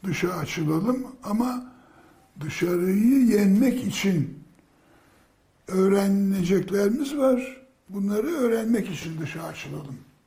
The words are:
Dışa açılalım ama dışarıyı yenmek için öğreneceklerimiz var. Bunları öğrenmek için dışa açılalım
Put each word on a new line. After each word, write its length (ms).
Dışa 300
açılalım 720
ama 480
dışarıyı 840
yenmek 640
için 560
öğreneceklerimiz 1500
var. 440
Bunları 380
öğrenmek 640
için 320
dışa 220
açılalım 540